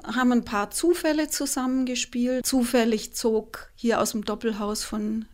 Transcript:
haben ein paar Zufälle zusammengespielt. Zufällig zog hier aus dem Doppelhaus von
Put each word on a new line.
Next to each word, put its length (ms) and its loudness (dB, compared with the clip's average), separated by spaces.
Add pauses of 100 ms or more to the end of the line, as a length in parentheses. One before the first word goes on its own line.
haben 260 2
ein 140 4
paar 260 -4
Zufälle 580 2
zusammengespielt. 1160 -2
Zufällig 680 2
zog 600 -2
hier 260 2
aus 120 2
dem 120 -4
Doppelhaus 600 -4
von 500 -4